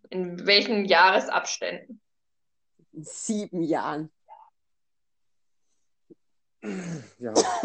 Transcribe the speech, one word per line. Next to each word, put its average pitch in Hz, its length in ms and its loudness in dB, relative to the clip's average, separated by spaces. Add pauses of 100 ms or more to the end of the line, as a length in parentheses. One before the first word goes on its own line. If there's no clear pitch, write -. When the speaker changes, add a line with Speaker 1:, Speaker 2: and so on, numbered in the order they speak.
Speaker 1:
In 180 380 -6
welchen 202 380 4
Jahresabständen? - 1160 2 (920)
Speaker 2:
In 156 100 -16
sieben 208 600 -6
Jahren. 151 480 -2 (2500)
Speaker 3:
Ja, 165 720 -10 (320)